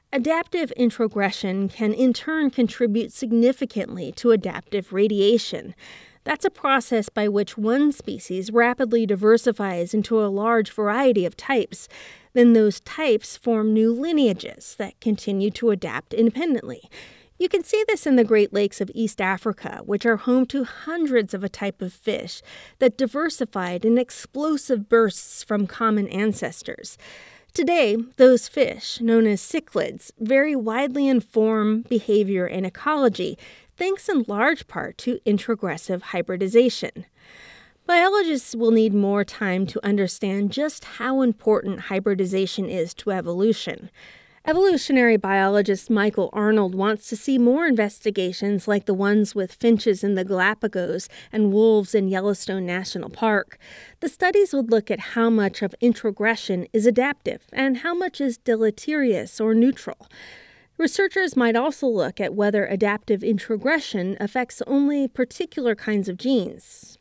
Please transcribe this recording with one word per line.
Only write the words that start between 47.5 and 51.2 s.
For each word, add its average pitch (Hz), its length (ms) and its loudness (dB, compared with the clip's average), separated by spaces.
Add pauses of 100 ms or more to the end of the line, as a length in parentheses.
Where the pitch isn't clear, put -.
investigations 202 1000 -2
like 202 200 0
the 202 80 0
ones 202 400 2
with 190 180 -4
finches 220 500 2
in 202 120 0
the 185 100 0
Galapagos 190 880 -2 (200)